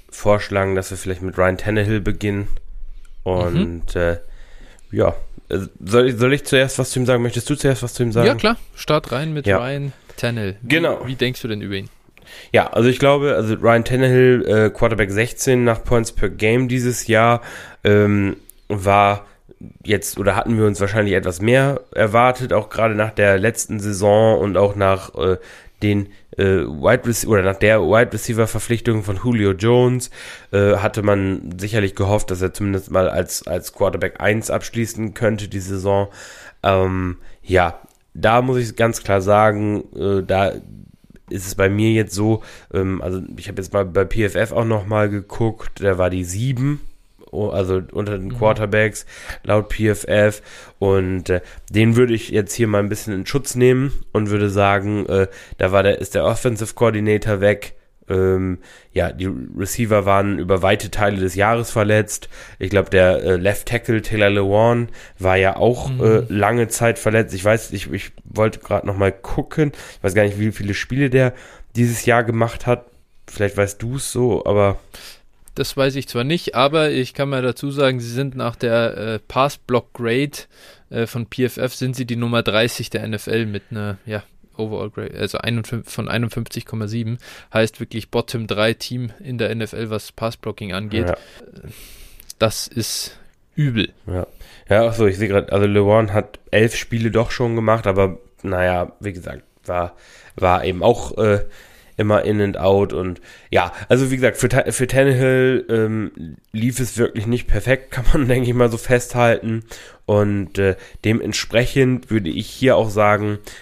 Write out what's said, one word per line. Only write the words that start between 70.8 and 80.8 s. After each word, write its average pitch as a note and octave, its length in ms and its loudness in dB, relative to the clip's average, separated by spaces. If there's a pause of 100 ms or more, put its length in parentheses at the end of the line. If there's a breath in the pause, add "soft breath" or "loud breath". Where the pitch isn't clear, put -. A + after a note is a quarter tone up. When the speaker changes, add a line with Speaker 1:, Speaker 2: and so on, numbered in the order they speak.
Speaker 1:
der B2+ 260 2 (420 loud breath)
dieses A#2 280 0
Jahr A#2 200 4
gemacht A2+ 420 -2
hat. A#2+ 200 0 (420)
Vielleicht G2+ 280 -4
weißt G2+ 240 -2
du's B2+ 300 -6
so, A#2+ 340 0
aber G2+ 360 2 (760 loud breath)
Speaker 2:
Das - 200 -6
weiß C3+ 200 0
ich C3 120 -8
zwar A#2+ 160 -4
nicht, E3 300 -4
aber D3 360 2
ich C3 220 -2
kann C#3 160 -4
mal C3+ 140 -2
dazu B2+ 280 -4
sagen, C3+ 300 0
sie A#2 100 -8
sind C3 260 -4
nach A#2 200 -6
der, A#2 400 0
äh, A2 220 -6
Pass-Block-Grade, B2+ 1200 -2 (520 loud breath)